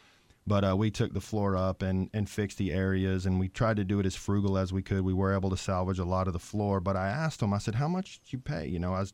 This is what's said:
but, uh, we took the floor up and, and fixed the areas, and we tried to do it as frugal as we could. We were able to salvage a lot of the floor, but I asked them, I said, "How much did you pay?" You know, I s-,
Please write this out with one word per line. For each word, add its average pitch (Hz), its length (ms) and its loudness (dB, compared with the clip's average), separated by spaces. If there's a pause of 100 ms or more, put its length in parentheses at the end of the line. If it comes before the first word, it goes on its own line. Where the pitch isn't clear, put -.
(480)
but, 101 160 4
uh, 95 140 4
we 110 140 2
took - 220 0
the 98 60 -2
floor 98 380 0
up 92 240 0
and, 95 320 0
and 104 160 -2
fixed 104 280 -4
the 95 140 0
areas, 95 540 2
and 92 120 2
we 92 120 0
tried 113 280 0
to 104 60 0
do 101 160 2
it 95 60 2
as 92 100 -2
frugal 101 420 2
as 92 140 0
we 95 100 -2
could. 95 200 0
We 92 120 2
were 95 200 2
able 98 160 0
to 95 80 0
salvage 92 420 -2
a 92 60 0
lot 92 220 0
of 90 60 -2
the 85 60 -2
floor, 101 400 0
but 98 160 0
I 95 120 -2
asked 147 340 -2
them, 101 120 2
I 101 40 0
said, 104 180 -2
"How 147 140 0
much 185 320 -6
did - 120 -18
you 127 60 -4
pay?" 101 280 -6
You 87 120 -2
know, 90 140 0
I 95 80 -2
s-, 98 120 -6